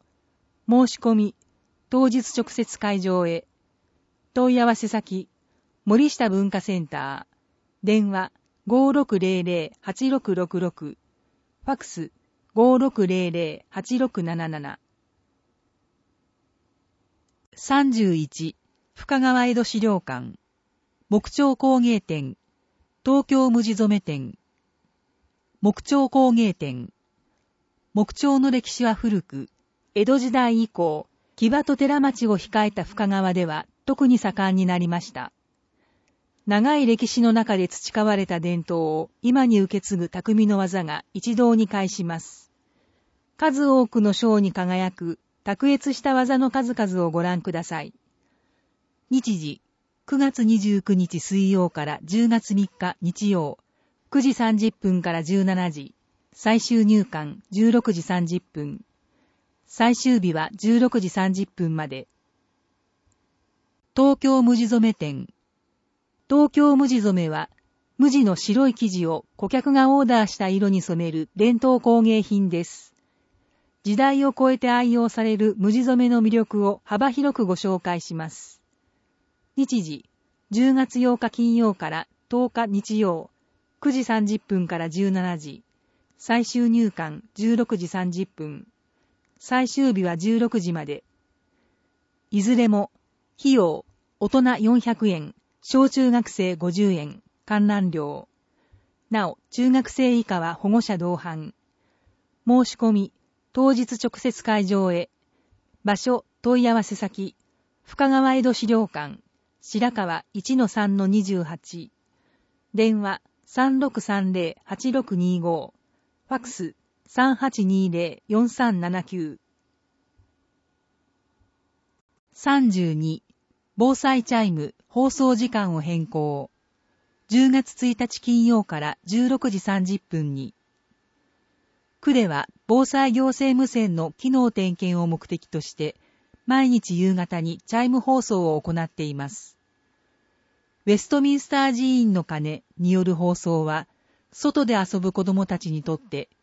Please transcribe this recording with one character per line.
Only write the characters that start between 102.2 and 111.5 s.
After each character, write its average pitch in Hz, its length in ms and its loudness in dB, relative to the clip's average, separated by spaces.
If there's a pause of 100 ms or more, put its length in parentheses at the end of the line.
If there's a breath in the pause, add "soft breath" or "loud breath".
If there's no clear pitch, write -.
申 247 180 6
し - 100 -8
込 226 160 0
み、 202 200 0 (400)
当 269 220 4
日 240 200 -2
直 - 260 -6
接 - 240 -4
会 214 220 0
場 190 260 0
へ。 175 180 -4 (720)
場 202 120 0
所、 247 280 -2 (180)
問 247 220 2
い 240 40 4
合 233 80 2
わ 220 80 0
せ 202 120 -10
先、 190 400 -8 (480)
深 277 260 0
川 269 260 4
江 254 80 2
戸 247 100 2
資 214 140 -4
料 226 200 2
館、 147 320 -12 (400)
白 233 320 -2
川 185 420 -6
一 233 220 -4
の 247 120 2
三 202 300 -2
の 196 80 0
二 202 180 2
十 185 200 -4
八。 165 480 -14 (840)